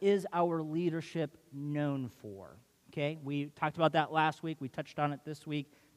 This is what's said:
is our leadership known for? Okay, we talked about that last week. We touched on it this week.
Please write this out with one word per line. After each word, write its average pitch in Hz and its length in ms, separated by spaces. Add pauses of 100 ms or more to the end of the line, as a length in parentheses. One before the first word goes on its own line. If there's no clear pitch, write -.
is 196 320
our 170 300
leadership 160 760 (160)
known 143 560
for? 95 480 (320)
Okay, 151 340
we 143 280
talked - 260
about 160 160
that 156 180
last 156 320
week. 160 160
We 131 120
touched - 280
on 147 140
it 139 140
this 151 200
week. 147 240 (260)